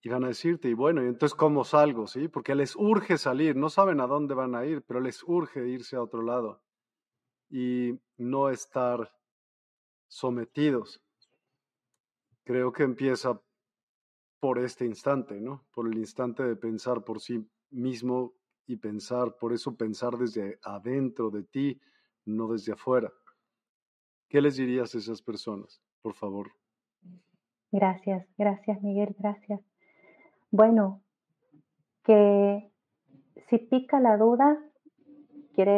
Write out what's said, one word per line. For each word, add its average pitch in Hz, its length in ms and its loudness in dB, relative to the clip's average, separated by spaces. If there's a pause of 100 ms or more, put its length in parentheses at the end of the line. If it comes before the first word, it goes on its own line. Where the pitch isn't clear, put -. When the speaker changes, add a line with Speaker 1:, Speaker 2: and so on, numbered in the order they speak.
Speaker 1:
y 120 60 -10
van 127 160 -2
a 127 40 -2
decirte, 165 400 -2
"Y 117 60 2
bueno, 143 280 2
¿y 123 60 -2
entonces 123 260 -2
cómo 147 300 2
salgo?", 147 420 2
¿sí? 143 220 -8
Porque 135 260 -6
les 139 220 -2
urge 208 420 2
salir, 139 380 0
no 147 140 -2
saben 190 300 4
a 127 60 0
dónde 139 280 -2
van 127 200 -2
a 120 100 -6
ir, 147 220 -6
pero 123 140 -4
les 127 240 -6
urge 165 440 -2
irse 127 280 -8
a 123 60 -4
otro 113 200 -6
lado 117 400 -4 (840)
y 123 500 -4 (180)
no 135 340 -2
estar 123 600 -4 (960)
sometidos. 123 920 -2 (1400)
Creo 127 280 -2
que 151 120 0
empieza 131 560 -2 (1000)
por 127 200 0
este 127 240 -4
instante, 117 560 -4
¿no? 131 320 -12
Por 117 160 -6
el 110 100 -4
instante 120 460 -6
de 117 120 0
pensar 113 480 -4
por 110 160 -10
sí 110 280 -8 (220)
mismo 127 640 -6 (320)
y 123 100 -8
pensar, 107 640 -6
por 117 140 -4
eso 120 240 -6
pensar 117 420 -4
desde 110 440 -4
adentro 117 680 -4
de 101 140 -8
ti, 135 360 -4 (460)
no 110 220 -4
desde 110 260 -4
afuera. 123 380 -2 (1160)
¿Qué 143 120 4
les 143 160 2
dirías 123 380 -2
a 120 40 -4
esas 107 240 -8
personas, 104 600 -12 (200)
por 110 120 -8
favor? 101 380 -10 (1200)
Speaker 2:
Gracias, 190 520 0 (140)
gracias, 202 440 -2
Miguel, 202 360 -2
gracias. 208 420 -6 (880)
Bueno, 214 520 6 (1000)
que 202 680 6 (760)
si 233 100 4
pica 262 420 2
la 226 160 6
duda, 247 420 6 (960)
quiere 190 240 4